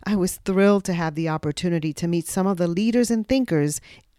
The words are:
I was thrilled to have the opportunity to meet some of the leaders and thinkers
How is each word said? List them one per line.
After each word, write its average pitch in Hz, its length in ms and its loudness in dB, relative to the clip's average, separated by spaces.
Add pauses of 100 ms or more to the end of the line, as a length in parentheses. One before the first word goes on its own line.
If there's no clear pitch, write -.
I 202 100 -2
was 190 220 0
thrilled 196 480 2
to 185 100 -2
have 160 220 -4
the 165 120 -2
opportunity 156 640 -2
to - 120 -4
meet 170 220 0
some 190 180 0
of 196 120 0
the 175 100 0
leaders 220 420 2
and 226 160 0
thinkers 165 540 0 (380)